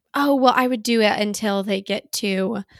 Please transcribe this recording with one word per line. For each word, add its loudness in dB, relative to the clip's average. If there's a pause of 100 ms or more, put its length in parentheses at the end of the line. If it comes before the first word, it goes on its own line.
(120)
"Oh, 2
well, 6
I 2
would -4
do 2
it 2
until -2
they -2
get -8
to -4 (160)